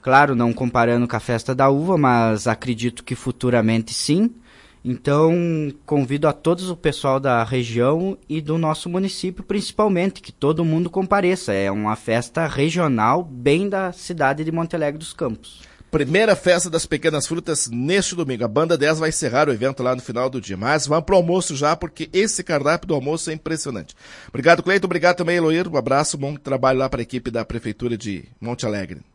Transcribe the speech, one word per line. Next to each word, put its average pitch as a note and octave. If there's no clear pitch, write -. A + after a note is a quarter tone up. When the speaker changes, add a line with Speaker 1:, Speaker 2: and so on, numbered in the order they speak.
Speaker 1:
Claro, C3+
não A#2+
comparando A#2+
com A#2+
a A2
Festa A#2+
da C3+
Uva, E3
mas A#2+
acredito A#2
que B2+
futuramente A#2
sim. G3+
Então, C#3+
convido D3
a C#3+
todos F3+
o E3+
pessoal C#3
da B2
região B2+
e D3+
do D3+
nosso D#3
município, F#3
principalmente, G3
que -
todo D#3
mundo E3
compareça. F#3
É G2
uma G#2+
festa A#2+
regional, C#3+
bem D3
da F#3+
cidade D3+
de D#3+
Monte E3
Alegre D3+
dos D#3+
Campos. -
Speaker 2:
Primeira F3
festa F3
das D#3+
pequenas D3+
frutas E3
neste D#3+
domingo. C3
A -
Banda D#3
dez D#3
vai D#3
encerrar C#3+
o B2+
evento C3
lá B2+
no B2
final B2
do C3
dia. G2
Mas C3
vamos D3+
pro F#3+
almoço F3
já, D3
porque D#3
esse G3
cardápio D#3
do E3+
almoço D3
é D#3
impressionante. D#3
Obrigado, E3
Cleito. F#3+
Obrigado F3
também, F3
Eloir. E3
Um D#3
abraço, C3+
bom C#3
trabalho C3
lá C3
pra B2
equipe A#2+
da A2+
Prefeitura A#2
de G2
Monte A#2+
Alegre. F#2+